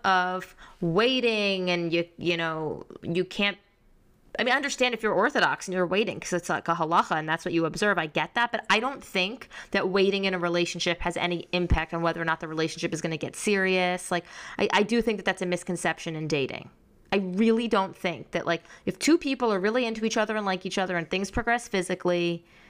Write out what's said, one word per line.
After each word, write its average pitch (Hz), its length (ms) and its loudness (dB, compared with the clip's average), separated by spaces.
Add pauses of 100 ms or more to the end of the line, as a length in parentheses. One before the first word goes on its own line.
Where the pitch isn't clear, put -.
of 185 500 0 (280)
waiting 208 880 2
and 170 200 0
you, 170 140 2 (140)
you 170 180 0
know, 160 480 -4 (160)
you 175 240 -2
can't, 202 320 -2 (800)
I 220 60 2
mean, 240 80 2
I 262 40 2
understand 262 360 0
if 220 100 -6
you're 208 120 2
Orthodox 185 540 2
and 185 60 -4
you're 180 120 2
waiting 185 340 -2
'cause - 140 -6
it's, 170 160 -2
like, 156 180 -2
a 165 60 2
halacha 170 420 0
and 156 100 -4
that's 160 200 -2
what 160 80 -4
you 165 100 2
observe. 170 320 0
I 160 120 -2
get - 260 -4
that. 240 180 0
But 214 160 -4
I 202 100 4
don't 262 240 -4
think 196 460 -4 (220)
that 190 180 0
waiting 196 380 2
in 190 80 0
a 180 40 -2
relationship 170 640 0
has 175 160 -2
any 175 360 -2
impact 170 420 2
on 170 80 -2
whether 165 180 0
or 165 60 -2
not 160 140 0
the 165 80 -8
relationship 160 440 -2
is 160 80 -4
gonna 160 160 -4
get 139 200 -6
serious. 185 720 2
Like, 175 160 -2 (320)
I, 196 160 2
I 202 80 6
do 226 180 2
think 220 160 0
that 190 80 -8
that's 185 160 -2
a 185 60 -2
misconception 170 680 -4
in 156 140 -6
dating. 127 400 -2 (440)
I 202 60 4
really 220 500 2
don't 196 280 0
think 156 360 -6
that, 170 140 -2
like, 170 180 -2 (200)
if - 140 -4
two 311 180 6
people 262 360 0
are 190 80 0
really 226 260 2
into 220 180 -4
each 220 120 0
other 214 200 0
and 208 80 -4
like 190 220 -2
each 180 100 -4
other 185 200 0
and 165 120 -4
things 190 220 -2
progress 233 380 -2
physically, 175 760 0 (260)